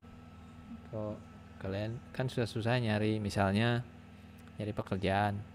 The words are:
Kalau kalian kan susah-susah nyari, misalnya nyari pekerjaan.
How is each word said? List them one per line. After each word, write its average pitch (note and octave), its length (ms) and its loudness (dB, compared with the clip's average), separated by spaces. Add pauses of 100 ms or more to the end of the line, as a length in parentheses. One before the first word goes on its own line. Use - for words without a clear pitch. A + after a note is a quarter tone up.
(920)
Kalau G#2+ 240 -4 (480)
kalian G#2 320 -2 (160)
kan C3 160 0
susah-susah A#2+ 560 2
nyari, G#2+ 400 4
misalnya G#2+ 640 4 (720)
nyari G#2 160 -2
pekerjaan. G2+ 640 2 (160)